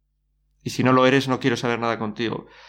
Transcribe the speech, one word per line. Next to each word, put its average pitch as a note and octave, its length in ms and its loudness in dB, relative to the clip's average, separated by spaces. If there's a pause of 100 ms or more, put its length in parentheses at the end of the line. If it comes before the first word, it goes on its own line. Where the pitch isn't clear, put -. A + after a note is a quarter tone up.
(640)
Y B2 80 -8
si B2 120 -4
no B2+ 100 4
lo B2+ 140 6
eres, C3+ 220 2
no B2 100 -2
quiero B2 180 0
saber A#2+ 220 -2
nada A#2 200 -2
contigo". A2 480 -6 (220)